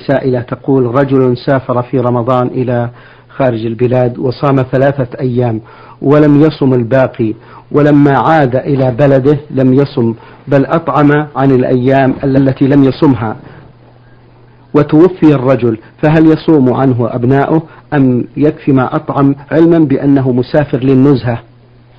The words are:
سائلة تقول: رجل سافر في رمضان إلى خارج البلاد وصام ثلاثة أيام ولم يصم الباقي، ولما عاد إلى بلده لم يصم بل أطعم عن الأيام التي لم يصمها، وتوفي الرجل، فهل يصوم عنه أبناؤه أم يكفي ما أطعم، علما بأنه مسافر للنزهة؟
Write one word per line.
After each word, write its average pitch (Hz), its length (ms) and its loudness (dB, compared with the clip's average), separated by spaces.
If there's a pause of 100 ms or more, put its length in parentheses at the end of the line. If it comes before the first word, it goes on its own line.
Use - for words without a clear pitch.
سائلة 131 340 -2
تقول: 131 440 -2
رجل 127 520 0 (100)
سافر 127 360 -2
في 131 160 -6
رمضان 123 480 -2
إلى 120 440 -4 (460)
خارج 117 300 -2
البلاد 120 520 -2
وصام 139 380 -2 (160)
ثلاثة 135 480 -2
أيام 120 400 -2 (420)
ولم 147 380 4
يصم 147 340 0
الباقي، 120 600 -2 (380)
ولما 143 460 2
عاد 131 380 0
إلى 131 340 -2
بلده 139 480 0 (120)
لم 131 240 0
يصم 131 400 0 (340)
بل 135 180 2
أطعم 147 440 0 (260)
عن 135 140 0
الأيام 131 640 0 (100)
التي 135 400 0
لم 139 200 4
يصمها، 123 520 0 (1400)
وتوفي 151 600 2
الرجل، 123 440 0 (240)
فهل 160 240 2
يصوم 151 480 2
عنه 123 400 -2
أبناؤه 139 480 0 (320)
أم 127 420 0
يكفي 147 360 -2
ما 131 240 0
أطعم، 139 380 -2 (160)
علما 165 280 2
بأنه 139 540 0
مسافر 135 460 -2
للنزهة؟ 131 640 0 (560)